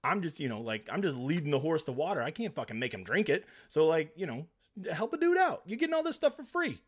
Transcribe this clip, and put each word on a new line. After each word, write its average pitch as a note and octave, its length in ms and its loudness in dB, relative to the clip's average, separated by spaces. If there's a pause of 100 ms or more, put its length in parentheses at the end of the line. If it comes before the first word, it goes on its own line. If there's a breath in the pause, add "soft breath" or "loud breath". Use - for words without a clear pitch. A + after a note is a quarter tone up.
I'm F#3 180 2
just, D#3+ 200 -4
you C3+ 80 -2
know, A2 100 -4
like, A2 320 -6
I'm E3+ 100 -2
just D#3+ 140 0
leading D3 360 0
the C#3 80 4
horse D#3 260 0
to C3 80 -4
water. D#3 280 0
I C3+ 100 -2
can't A3 220 -6
fucking A2+ 240 -6
make B2 160 -2
him F#2+ 120 -10
drink F3 240 2
it. C#3+ 160 2 (240 loud breath)
So, D#3 180 4
like, D#3+ 300 2
you F#3 80 -4
know, C#3 220 -6 (440)
help G3 220 -2
a E4 40 -4
dude F4 200 4
out. F#4 280 2
You're A3 140 -6
getting D#4+ 140 0
all D#4+ 100 2
this D#4+ 140 -2
stuff D4 180 2
for D4 80 -14
free. D4 440 -2